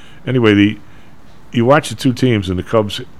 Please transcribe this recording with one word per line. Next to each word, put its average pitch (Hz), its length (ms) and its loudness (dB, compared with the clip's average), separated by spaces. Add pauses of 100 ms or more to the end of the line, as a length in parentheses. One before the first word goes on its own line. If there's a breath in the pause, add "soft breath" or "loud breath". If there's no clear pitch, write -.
(260 loud breath)
anyway, 120 280 2
the, 104 240 2 (760 soft breath)
you 117 120 0
watch 143 240 2
the 117 80 -10
two 131 160 -2
teams, 113 360 -2
and 92 100 -4
the 90 40 -6
Cubs, 110 380 -2
you - 60 -14 (140)